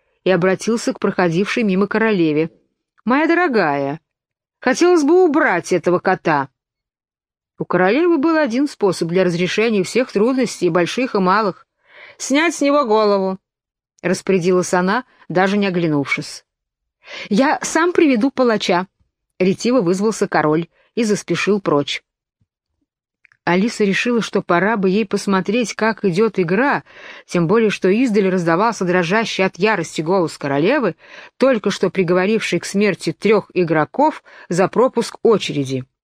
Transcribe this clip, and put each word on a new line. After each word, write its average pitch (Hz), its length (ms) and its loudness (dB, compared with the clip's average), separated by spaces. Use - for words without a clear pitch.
и 185 60 2
обратился 190 640 0
к - 40 -20
проходившей 190 680 0
мимо 190 220 0
королеве. 165 640 0
"Моя 277 220 0
дорогая, 180 760 0
хотелось 330 460 2
бы 349 180 4
убрать 262 520 0
этого 175 240 0
кота". 165 500 -2
У 160 80 -6
королевы 247 500 2
был 311 220 0
один 277 300 0
способ 175 400 -2
для 185 160 2
разрешения 185 580 0
всех 240 300 -2
трудностей, 220 580 0
больших 180 440 -2
и 208 40 0
малых. 190 480 0
"Снять 302 380 0
с - 80 -4
него 285 240 2
голову", 202 520 0
распорядилась 180 720 0
она, 190 320 0
даже 190 300 0
не 202 80 0
оглянувшись. 156 800 -2
"Я 269 320 2
сам 339 320 0
приведу 269 380 2
палача", 208 560 0
ретиво 208 440 0
вызвался 190 440 -2
король 156 420 0
и 240 100 0
заспешил 196 560 -2
прочь. 147 420 -2
Алиса 196 380 0
решила, 220 380 0
что - 200 -4
пора 185 340 2
бы 190 140 0
ей 208 160 0
посмотреть, 202 680 -2
как 220 300 -2
идёт 202 360 0
игра, 190 420 0
тем 175 200 0
более 214 240 2
что - 180 -2
издали 214 380 2
раздавался 185 580 0
дрожащий 185 600 0
от 185 120 -2
ярости 180 460 -2
голос 170 340 -2
королевы, 165 600 -2
только 240 340 0
что 190 180 -2
приговорившей 185 720 0
к - 60 -10
смерти 196 480 -2
трёх 202 420 0
игроков 160 680 0
за 180 180 0
пропуск 233 560 -2
очереди. 143 600 0